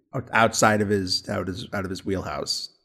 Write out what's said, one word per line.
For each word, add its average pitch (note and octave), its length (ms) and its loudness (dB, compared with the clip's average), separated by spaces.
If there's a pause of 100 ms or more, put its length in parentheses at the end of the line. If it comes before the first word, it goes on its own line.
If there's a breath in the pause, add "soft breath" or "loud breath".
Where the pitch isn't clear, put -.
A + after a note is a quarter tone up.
(120)
o-, B2+ 100 -6 (100)
outside A2 480 6
of G#2 80 2
his, G2 400 0
out G#2 140 -2
of F#2 60 -6
his, G#2 240 -8
out G2 120 -4
of F#2 60 -6
his F#2 140 -10
wheelhouse, E2+ 640 -4 (160)